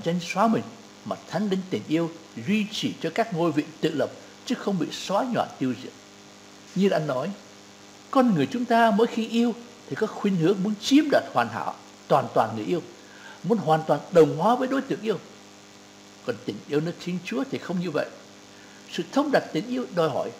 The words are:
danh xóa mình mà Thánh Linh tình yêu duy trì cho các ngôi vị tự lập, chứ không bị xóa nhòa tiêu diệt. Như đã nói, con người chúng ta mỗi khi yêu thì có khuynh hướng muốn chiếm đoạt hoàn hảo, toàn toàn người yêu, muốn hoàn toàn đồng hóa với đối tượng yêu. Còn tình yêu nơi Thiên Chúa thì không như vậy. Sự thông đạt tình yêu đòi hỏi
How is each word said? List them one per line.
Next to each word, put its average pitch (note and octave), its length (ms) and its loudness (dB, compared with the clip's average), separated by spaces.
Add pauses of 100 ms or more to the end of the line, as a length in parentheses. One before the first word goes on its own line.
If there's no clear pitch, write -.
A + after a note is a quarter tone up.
danh E3+ 160 0
xóa G3 280 0
mình - 140 2 (420)
mà G2+ 120 -6 (120)
Thánh G3+ 200 -2
Linh F#3+ 120 0 (100)
tình G#2+ 180 -2
yêu D#3+ 220 0 (360)
duy G#3 260 2
trì - 280 -4
cho D#3+ 140 -4
các A3+ 200 0
ngôi E3 180 2
vị D3 120 0 (160)
tự E3 140 0
lập, B2 160 0 (360)
chứ B3+ 80 -2
không G3 240 -2
bị D3+ 140 -2
xóa G3+ 320 -2
nhòa A3 220 0 (120)
tiêu C3 240 0
diệt. - 100 -14 (840)
Như F#3+ 140 2
đã E3 100 2
nói, D3 320 -2 (800)
con B3 240 4
người C#3 160 4
chúng A#3+ 140 -4
ta A3+ 260 6
mỗi G#3+ 160 6
khi A3+ 220 -4
yêu A#3 260 2 (340)
thì C#3 80 -6
có A3 100 0
khuynh G3 300 0
hướng E3+ 260 4
muốn G#3+ 180 0
chiếm D4 300 6
đoạt - 220 4
hoàn A#2+ 160 0
hảo, G#2+ 260 -6 (340)
toàn C3+ 260 4
toàn A2+ 220 2
người G#2+ 80 -4
yêu, E3+ 180 0 (600)
muốn G3+ 160 2
hoàn D#3 280 2
toàn D3 140 2 (120)
đồng D3 240 8
hóa G3+ 180 2
với B3+ 140 0
đối C4+ 120 0
tượng - 200 -6
yêu. G3+ 180 -2 (1080)
Còn A#2+ 180 -4
tình G#2 120 -6 (120)
yêu D3 120 0
nơi E3+ 140 -4 (100)
Thiên F3+ 200 -4
Chúa B3+ 260 -4
thì - 80 -4
không F3+ 220 -4
như F3 100 -4
vậy. D3 160 -2 (840)
Sự F3+ 100 -4 (100)
thông C#4+ 200 2
đạt E3 100 4 (100)
tình E3+ 140 -2
yêu B3 280 -4
đòi D#3+ 140 2
hỏi - 320 -2